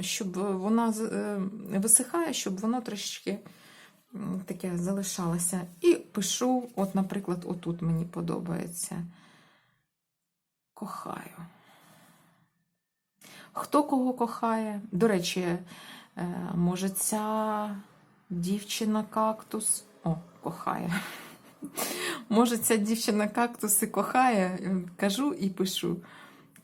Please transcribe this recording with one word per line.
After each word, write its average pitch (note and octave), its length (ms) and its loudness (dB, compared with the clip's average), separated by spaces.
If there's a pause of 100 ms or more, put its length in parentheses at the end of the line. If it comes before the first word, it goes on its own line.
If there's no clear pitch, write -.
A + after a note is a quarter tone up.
щоб F#3 360 -4
вона G#3 560 2
з-, G#3+ 80 -4
е, G#3 400 -2 (380)
висихає, C4 540 2
щоб F#3+ 280 -4
воно A3+ 200 0
трішки, G3+ 580 -6 (760)
м, F#3 320 -4
таке F#3 300 -4
залишалося. F3+ 840 0 (200)
І F4 140 8
пишу, B3 840 0
от, F#3+ 180 2
наприклад, F#3+ 520 0
отут E3+ 360 -4
мені E3 220 2
подобається. E3+ 1000 -4 (1700)
Кохаю. - 600 -10 (2250)
Хто - 240 4
кого B3+ 300 2
кохає? A3+ 680 -2 (120)
До G3 160 4
речі, F#3 320 2
е, F3 180 0 (960)
може, F3+ 360 2
ця G#3+ 840 -2 (540)
дівчина-кактус, G#3+ 1500 0 (200)
о, E3 100 2 (280)
кохає. - 520 -4 (680)
<laughs> F4 680 -4
Може, A#3 300 6
ця - 180 4
дівчина-кактус G#3+ 1040 2
і A3 40 2
кохає? G3+ 720 4 (380)
Кажу B3 360 2
і G3 180 0
пишу. F3+ 460 0 (680)